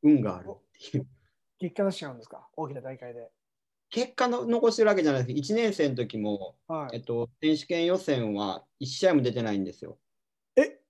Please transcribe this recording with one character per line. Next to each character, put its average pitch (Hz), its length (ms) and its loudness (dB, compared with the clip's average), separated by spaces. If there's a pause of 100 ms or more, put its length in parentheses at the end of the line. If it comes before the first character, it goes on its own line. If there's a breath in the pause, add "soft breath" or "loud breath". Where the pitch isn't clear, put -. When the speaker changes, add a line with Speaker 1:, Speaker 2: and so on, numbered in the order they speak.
Speaker 1:
運 147 180 8
が 98 160 -4
あ 90 40 -14
る 95 80 -16
っ - 420 -20
て 147 60 -2
い - 40 0
う。 - 60 -12 (520)
Speaker 2:
結 175 160 -6
果 208 100 0
出 190 60 0
し 180 60 -8
ち - 80 -12
ゃ 143 60 -10
う 123 40 -14
ん - 20 -18
で 113 60 -20
す - 60 -20
か？ - 260 -20
大 156 140 -8
き 139 40 -10
な 131 80 -10
大 131 160 -10
会 123 160 -16
で。 117 160 -16 (600)
Speaker 1:
結 247 240 -4
果 254 140 0
の 240 180 -2
残 233 260 4
し 226 40 -2
て 226 80 4
る 214 60 6
わ 208 60 4
け 185 80 2
じ 151 60 4
ゃ 143 40 4
な 135 60 2
い 127 60 0
で 123 80 -6
す。 143 60 -2
一 143 140 -2
年 220 200 2
生 147 160 2
の 127 60 -4
時 117 220 -4
も、 104 380 -4 (120)
Speaker 2:
は 151 260 -6
い。 120 40 -8
Speaker 1:
え - 20 -8
っ - 20 -16
と、 117 280 -4 (120)
選 156 160 4
手 - 80 -8
権 170 200 0
予 175 120 4
選 127 360 0
は 101 300 -4 (160)
一 135 80 -6
試 185 220 2
合 170 60 4
も 139 60 6
出 123 100 0
て 117 120 -2
な 110 80 -2
い 101 80 0
ん 98 40 -2
で 90 100 -8
す - 100 -16
よ。 85 140 -14 (580)
Speaker 2:
え？ - 240 4 (100)